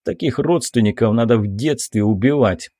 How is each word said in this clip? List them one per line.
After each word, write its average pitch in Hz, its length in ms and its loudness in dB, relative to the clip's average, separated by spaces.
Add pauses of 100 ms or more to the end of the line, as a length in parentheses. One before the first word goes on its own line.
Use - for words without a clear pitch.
«Таких - 340 -4
родственников 117 760 0
надо 117 220 2
в 107 100 0
детстве 110 560 -4
убивать», 107 760 0